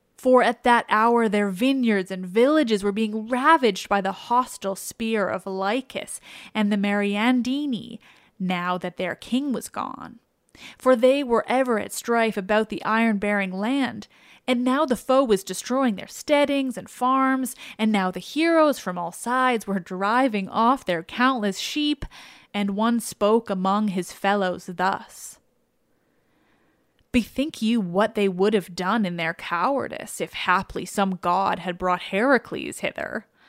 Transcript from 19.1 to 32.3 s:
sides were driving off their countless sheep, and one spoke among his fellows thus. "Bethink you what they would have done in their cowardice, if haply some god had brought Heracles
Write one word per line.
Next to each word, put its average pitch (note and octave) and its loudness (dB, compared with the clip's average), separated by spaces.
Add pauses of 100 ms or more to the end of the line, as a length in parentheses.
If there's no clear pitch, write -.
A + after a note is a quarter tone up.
sides B3 0
were G3 -2
driving G3+ 0
off A#3 2
their E3+ -2
countless A#3 0
sheep, D4 -2 (500)
and G3+ -2
one A3+ 2
spoke A3 0
among G3 0
his F3+ -4
fellows F#3+ 0
thus. - -6 (1700)
"Bethink C4 -2
you A3+ 2
what G3+ 0
they G3+ 2
would G3 2
have F#3+ -2
done F#3+ 0
in F3 -4
their E3 -4
cowardice, - -4
if D#3+ -6
haply - -2
some F#3+ -2
god F#3 0
had F3 -6
brought F3+ -2
Heracles - -2